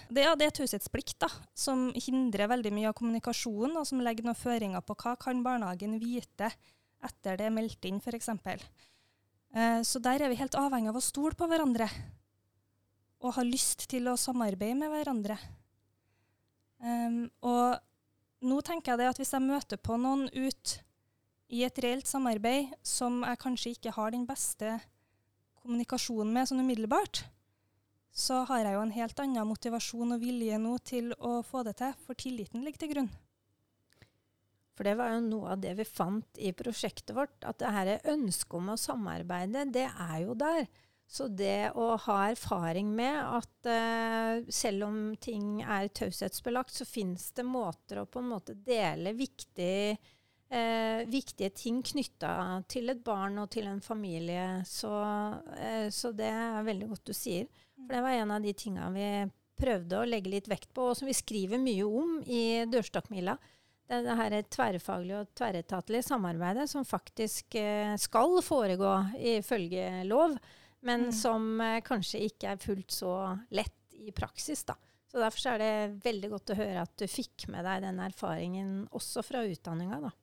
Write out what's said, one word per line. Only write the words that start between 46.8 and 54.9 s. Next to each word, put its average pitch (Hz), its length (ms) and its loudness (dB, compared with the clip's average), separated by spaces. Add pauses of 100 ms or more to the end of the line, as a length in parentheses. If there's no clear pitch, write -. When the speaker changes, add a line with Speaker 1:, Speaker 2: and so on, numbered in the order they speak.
Speaker 2:
finnes 185 480 -4
det 247 160 -4
måter 202 500 -4
å 202 80 -6
på 247 140 -8
en 247 80 -2
måte 214 240 -6
dele 202 640 0
viktig, 202 800 0 (540)
eh, 226 540 2
viktige 226 480 -2
ting 240 300 -2
knyttet 185 840 -2
til 247 240 -2
et 240 100 -6
barn 202 360 -2
og 208 100 -4
til 208 180 -4
en 196 140 -4
familie. 185 840 -2
Så, - 280 -4 (640)